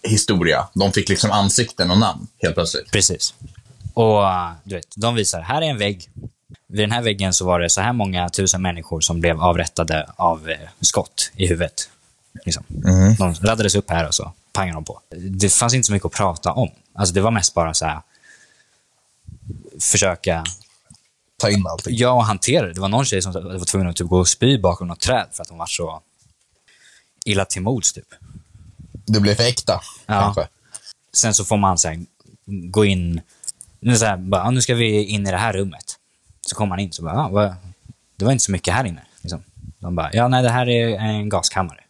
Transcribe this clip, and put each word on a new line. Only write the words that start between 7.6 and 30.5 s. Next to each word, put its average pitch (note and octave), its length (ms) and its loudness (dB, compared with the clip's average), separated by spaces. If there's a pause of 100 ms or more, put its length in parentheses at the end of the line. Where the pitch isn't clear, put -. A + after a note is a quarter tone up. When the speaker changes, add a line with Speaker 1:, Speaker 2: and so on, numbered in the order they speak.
Speaker 2:
så F#2+ 120 2
här B2 120 2
många F#2 360 -2
tusen F#2 320 -2
människor E2+ 400 -4
som E2+ 200 0
blev E2 200 2
avrättade E2 760 0
av, E2 340 0
eh, D#2 80 -6 (240)
skott - 540 -2
i F#2+ 120 0
huvudet. E2+ 420 -2 (560)
Liksom. - 220 -4
Speaker 1:
Mhm. F#2+ 480 6
Speaker 2:
De F#2 180 0
radades G2+ 420 2
upp G2+ 140 0
här E2+ 180 0
och - 80 -4
så F#2 160 -6 (220)
pangade F#2 240 -2
de D#2 80 -10
på. - 140 -16 (180)
Det F#2+ 360 -2
fanns A#2+ 200 4
inte C3 120 2
så G#2 80 0
mycket G2 120 0
att - 80 -2
prata F2+ 380 -2
om. F#2+ 180 0 (260)
Alltså, F#2+ 200 -2
det G2 60 4
var A2+ 100 2
mest G#2 220 0
bara E2 200 0
så E2 120 -2
här, D2+ 160 -4 (1800)
försöka F2 640 0 (960)
Speaker 1:
Ta G#2+ 100 2
in G2+ 180 2
allting. - 300 -6
Speaker 2:
Ja, B2 140 4
och B2 140 4
hantera G#2+ 420 0
det. E2+ 60 -10
Det F#2 80 -10
var G2 80 -2
någon G#2+ 160 2
tjej F#2+ 160 0
som F#2 120 -6
var F2+ 320 -8
tvungen F#2+ 240 0
att E2+ 60 -6
typ F2 120 -4
gå F#2 120 4
och F2+ 80 4
spy C3 300 2
bakom F2+ 300 0
något E2 120 -10
träd A#2 320 0
för G2 120 -12
att - 60 -16
hon E2+ 80 -20
var E2 80 -8
så D#2+ 360 -8 (1200)
illa G2 200 0
till - 160 -8
mods, A2 320 -2
typ. - 140 -18 (1000)
Speaker 1:
Det G#2+ 140 2
blev G2+ 160 4
för A#2 80 0
äkta, A#2 380 0 (240)
Speaker 2:
Ja. G#2 160 0
Speaker 1:
kanske. G2+ 260 0 (680)